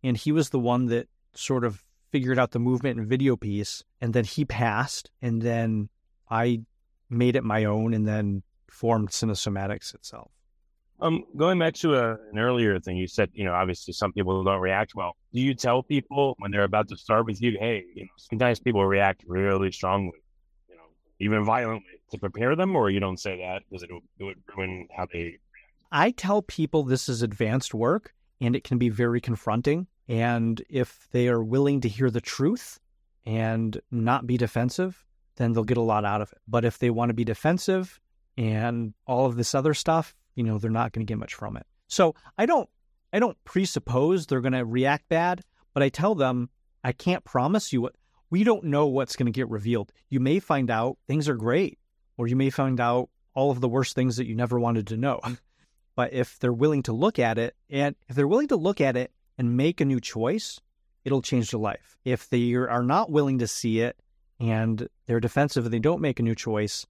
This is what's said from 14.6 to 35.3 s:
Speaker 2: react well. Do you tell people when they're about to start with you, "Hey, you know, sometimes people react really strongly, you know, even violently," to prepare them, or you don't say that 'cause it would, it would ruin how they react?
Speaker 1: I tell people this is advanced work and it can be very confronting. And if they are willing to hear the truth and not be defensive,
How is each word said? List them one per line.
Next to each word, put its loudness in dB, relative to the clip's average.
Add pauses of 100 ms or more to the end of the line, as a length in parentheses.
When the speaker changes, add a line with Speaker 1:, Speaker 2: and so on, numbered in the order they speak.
Speaker 2:
react 0
well. -6 (160)
Do -2
you 0
tell 0
people 0
when -6
they're 2
about 0
to -12
start 0
with -6
you, 2
"Hey, -2 (100)
you -14
know, -20
sometimes -2
people 2
react 2
really 0
strongly, -2 (500)
you -20
know, -20 (340)
even 0
violently," -2 (200)
to -12
prepare -2
them, 0
or 4
you 2
don't -4
say -8
that -8
'cause -14
it -16
would, -16 (180)
it -12
would -12 (140)
ruin -6 (100)
how -6
they -6
react? -12 (480)
Speaker 1:
I 2
tell 0
people -2
this 0
is -2
advanced -2
work 0 (260)
and 2
it -4
can 0
be 2
very 0
confronting. 0 (220)
And 0
if -4
they 4
are 2
willing 2
to 0
hear 0
the -2
truth -2 (480)
and -2 (100)
not 0
be 0
defensive, -2 (320)